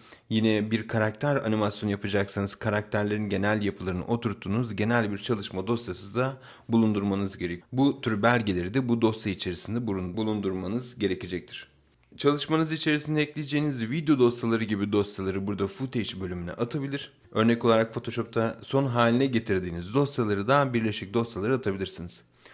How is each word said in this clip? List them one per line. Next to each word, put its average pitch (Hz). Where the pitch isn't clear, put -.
yine 110
bir 110
karakter 113
animasyonu 107
yapacaksanız 101
karakterlerin 104
genel 101
yapılarını 90
oturttuğunuz 113
genel 107
bir 98
çalışma 98
dosyası 101
da 131
bulundurmanız 101
gerek. 87
Bu 135
tür 107
belgeleri 104
de 131
bu 117
dosya 110
içerisinde 101
bulun-, 92
bulundurmanız 104
gerekecektir. 90
Çalışmanız 151
içerisinde 151
ekleyeceğiniz 147
video 147
dosyaları 117
gibi 101
dosyaları 98
burada 98
footage 107
bölümüne 90
atabilir. 139
Örnek 117
olarak 113
Photoshop'ta 113
son 139
haline 120
getirdiğiniz 95
dosyaları 110
da 139
birleşik 107
dosyalara 113
atabilirsiniz. 95